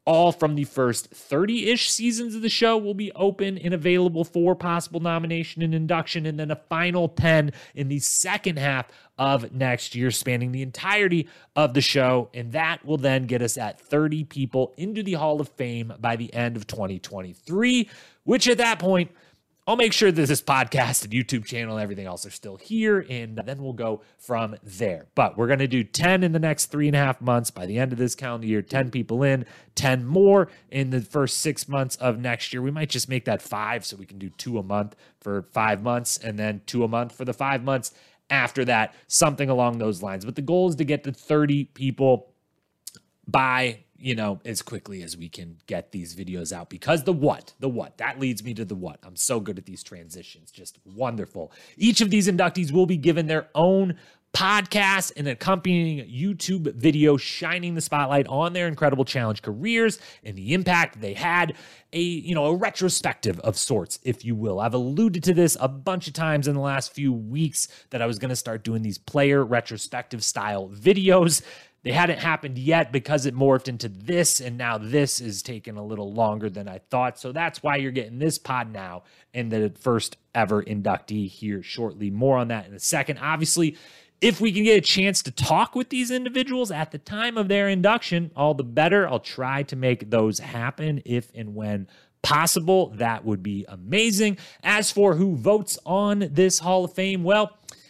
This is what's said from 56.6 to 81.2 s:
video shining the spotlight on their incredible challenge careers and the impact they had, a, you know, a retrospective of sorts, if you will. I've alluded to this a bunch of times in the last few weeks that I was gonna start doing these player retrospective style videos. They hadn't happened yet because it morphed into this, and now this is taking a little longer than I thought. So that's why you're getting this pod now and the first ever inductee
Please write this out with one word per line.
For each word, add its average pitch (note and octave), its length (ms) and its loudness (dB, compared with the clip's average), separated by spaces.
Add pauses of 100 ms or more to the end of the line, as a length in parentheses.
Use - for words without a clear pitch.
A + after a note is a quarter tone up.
video D3 440 6
shining F3 580 -4
the D#3+ 60 -4
spotlight C#3+ 460 2
on E3 260 -2
their F3 140 -2
incredible C#3 380 2
challenge A2+ 380 -2
careers G#3 560 0 (240)
and G#2 120 -12
the G2 200 -2
impact E3+ 460 0
they G2+ 120 -6
had, E3+ 400 0 (400)
a, E3+ 80 -2
you F3 320 -4
know, D3+ 120 2
a D#3+ 100 4
retrospective E3+ 880 -2
of G#2+ 160 0
sorts, - 460 -2
if A#2 220 -4
you A#2 80 -2
will. G#2 260 -2
I've A2+ 140 -2
alluded D3+ 520 0
to F3+ 100 4
this E3+ 240 4
a - 80 0
bunch C#3 400 -6
of C#3+ 60 -12
times D3+ 340 0
in C#3+ 80 0
the C#3 60 -2
last C#3 340 -4
few C#3 180 0
weeks A#2+ 540 -4 (240)
that A#2+ 100 -4
I A#2 60 0
was A#2 100 -2
gonna B2+ 180 -4
start A2+ 280 -8
doing A2+ 180 -2
these G#2+ 160 -4
player C#3+ 480 4
retrospective A#2 800 -4
style G2+ 460 -4
videos. F3+ 720 4 (380)
They B2 120 -4
hadn't E3+ 260 2
happened D3+ 380 -2
yet D3 340 2
because C#3 340 0
it B2+ 80 -2
morphed C3 360 4
into A#2 180 -8
this, A#2+ 540 0
and B2 160 -8
now A#2+ 200 -2
this C3 440 0
is G#2 200 -8
taking A2 360 -12
a G#2 60 -10
little G#2 300 -8
longer G#2+ 360 0
than G2+ 180 -12
I F#2+ 120 -12 (100)
thought. B2+ 280 0
So B2+ 140 -12
that's D#3+ 320 -4
why C#3+ 140 2
you're C3+ 140 -4
getting A#2+ 280 -6
this D3+ 180 0
pod B2 340 -4
now F#2 320 -12 (300)
and A#2+ 160 -4
the G#2+ 300 0
first - 380 0 (180)
ever G#2 260 2
inductee G2+ 680 -4